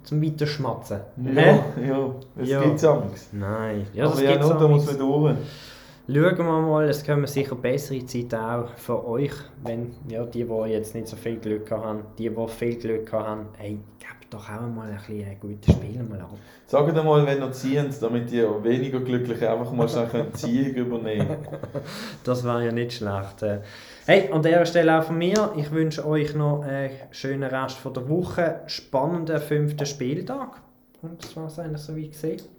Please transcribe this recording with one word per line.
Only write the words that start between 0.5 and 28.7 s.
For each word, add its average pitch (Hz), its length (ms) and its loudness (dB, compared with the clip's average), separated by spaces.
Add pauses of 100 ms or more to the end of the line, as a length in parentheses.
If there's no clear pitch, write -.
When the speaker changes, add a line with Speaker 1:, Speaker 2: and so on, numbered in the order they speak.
Speaker 2:
Ja, 131 80 -2 (100)
Speaker 1:
Hä? 196 180 10 (280)
Speaker 2:
ja, 135 220 0 (280)
es 127 120 -4
Speaker 1:
Ja. 139 120 4
Speaker 2:
gibt's 151 220 4
amigs. 110 480 4
Speaker 1:
Nein. 104 600 -4
Ja, 113 120 0
Speaker 2:
Aber 151 80 4
Speaker 1:
das 135 100 2
Speaker 2:
ja, 139 100 6
Speaker 1:
gibt's 147 160 4
Speaker 2:
nur, 165 100 4
da 151 80 8
muss 147 200 6
Speaker 1:
amigs. 139 120 -2
Speaker 2:
man 135 100 2 (140)
durch. 120 120 4 (760)
Speaker 1:
Schauen 165 280 4
wir 175 60 0 (180)
mal, 151 260 4
es 147 180 0
kommen 147 220 2
sicher 139 280 -2
bessere 131 500 -2
Zeiten 120 300 -4
auch 117 420 -2
für - 280 -4
euch, 127 280 0 (320)
wenn, 120 260 -6 (160)
ja, 113 160 -4
die, 120 220 -4
die 110 260 -2
jetzt 107 240 -4
nicht 110 140 -8
so 110 80 -12
viel 117 180 -6
Glück 107 340 -4
haben, 107 340 -4 (140)
die, 113 120 -2
die 113 180 -4
viel 117 300 -4
Glück 110 340 -4
haben, 107 360 -4 (100)
hey, 104 200 -8 (220)
gebt - 340 -18
doch 104 160 -14
auch 117 240 -6
mal 113 160 -8
ein 104 60 -8
bisschen, 107 240 -10 (100)
äh, 98 80 -10
gute 104 320 -4
Spiele 117 340 4
mal 104 180 -8
ab. 87 80 -14 (360)
Speaker 2:
Sagt 147 320 4
einmal, 151 280 6
wenn 139 160 2
ihr 123 100 -4
zieht, 139 500 0
damit 117 300 0
die 120 100 2
weniger 120 600 2
Glücklichen 120 480 0
einfach 117 240 0
mal 117 160 2
schnell 117 180 0
können 117 260 -2
Ziehung 127 420 0
übernehmen. 113 520 -2 (520)
Speaker 1:
<laughs> - 440 -12
Das 123 220 0
war 120 180 2
ja 117 80 2
nicht 117 220 -2
schlecht, 98 500 -4
äh. 104 160 0 (460)
Hey, 185 260 6
an 156 120 2
der 170 220 6
Stelle 160 340 6
auch 160 40 0
von 165 140 -2
mir. 196 400 2
Ich 147 140 -4
wünsche 160 360 0
euch 151 280 0
noch 147 260 0
einen 135 300 -4 (200)
schönen 139 320 -6
Rest 131 360 -4
von 123 140 -10
der 127 140 -6
Woche, 175 600 0
spannenden 156 720 -2